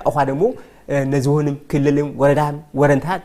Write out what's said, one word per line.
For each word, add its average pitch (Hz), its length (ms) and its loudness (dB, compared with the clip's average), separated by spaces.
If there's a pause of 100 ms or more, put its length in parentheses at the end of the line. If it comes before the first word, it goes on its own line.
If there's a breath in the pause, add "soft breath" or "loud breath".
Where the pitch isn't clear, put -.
አኳ 147 200 0
ደግሞ 135 180 -2 (540 loud breath)
እነዚህንም 143 580 0 (120)
ክልልም 143 500 0
ወረዳም 143 400 2 (160)
ወረንታ 139 340 2 (180)